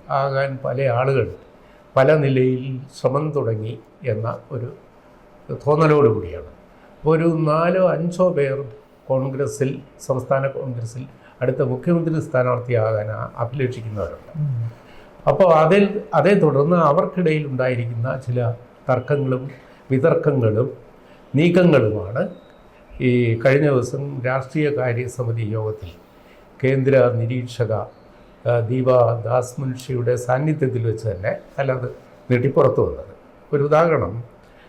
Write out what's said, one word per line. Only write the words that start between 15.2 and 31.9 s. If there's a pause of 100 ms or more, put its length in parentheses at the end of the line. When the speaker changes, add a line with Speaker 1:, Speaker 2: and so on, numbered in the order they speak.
Speaker 1:
അപ്പോൾ
അതിൽ, (120)
അതേ
തുടർന്ന് (140)
അവർക്കിടയിൽ
ഉണ്ടായിരിക്കുന്ന
ചില (360)
തർക്കങ്ങളും (400)
വിതർക്കങ്ങളും (600)
നീക്കങ്ങളുമാണ് (600)
ഈ
കഴിഞ്ഞ
ദിവസം
രാഷ്ട്രീയ
കാര്യസമിതി
യോഗത്തിൽ (680)
കേന്ദ്ര
നിരീക്ഷക, (580)
ആ,
ദീപ (200)
ദാസ്
മുൻഷിയുടെ
സാന്നിധ്യത്തിൽ
വെച്ച്
തന്നെ (120)
അല്ലാതെ (380)